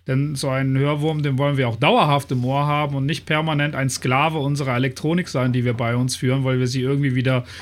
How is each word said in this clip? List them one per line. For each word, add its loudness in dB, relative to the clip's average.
Denn 0
so -4
einen 0
Hörwurm, 0
den 0
wollen 2
wir 2
auch -2
dauerhaft 4
im 0
Ohr 0
haben 0
und -2
nicht -2
permanent 0
ein -2
Sklave 0
unserer -2
Elektronik -2
sein, 0
die 0
wir 0
bei -2
uns 0
führen, 0
weil 2
wir 2
sie -2
irgendwie 0
wieder 0